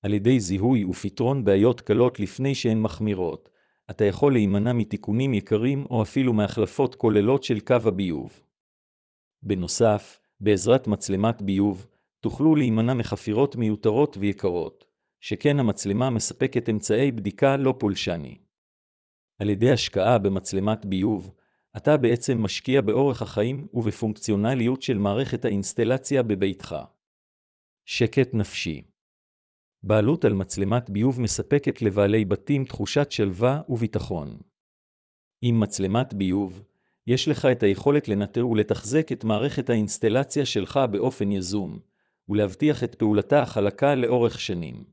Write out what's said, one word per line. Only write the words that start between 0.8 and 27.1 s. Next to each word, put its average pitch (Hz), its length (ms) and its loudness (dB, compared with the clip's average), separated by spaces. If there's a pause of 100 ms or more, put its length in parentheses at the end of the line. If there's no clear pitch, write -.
ופתרון 113 600 -2
בעיות 101 360 4
קלות 120 400 0
לפני 131 340 -4
שהן 110 280 0
מחמירות, 95 680 -4 (400)
אתה - 140 0
יכול 104 280 2
להימנע 104 400 2
מתיקונים 117 600 -2
יקרים 120 560 0
או 117 120 0
אפילו 127 300 0
מהחלפות 110 640 0
כוללות 113 500 2
של 110 160 -2
קו 127 140 2 (100)
הביוב. 92 580 -4 (1000)
בנוסף, 104 800 0 (200)
בעזרת 104 460 2
מצלמת 104 560 -2
ביוב, 98 440 0 (340)
תוכלו 147 340 2
להימנע 120 400 0
מחפירות 113 640 -2
מיותרות 113 640 0
ויקרות, 95 640 -4 (360)
שכן 143 400 0
המצלמה 113 500 0
מספקת 120 580 -2
אמצעי 113 440 0
בדיקה 120 440 0
לא 131 220 2
פולשני. 85 600 -4 (1000)
על 104 120 -2
ידי 107 200 4
השקעה 113 480 2
במצלמת 98 680 -2
ביוב, 95 480 -2 (420)
אתה 151 200 2
בעצם 120 460 0
משקיע 131 380 0
באורך 120 420 0
החיים 120 520 -4
ובפונקציונליות 113 1080 0
של 120 160 -2
מערכת 104 460 -2
האינסטלציה 120 800 0
בביתך. 98 540 -2 (1080)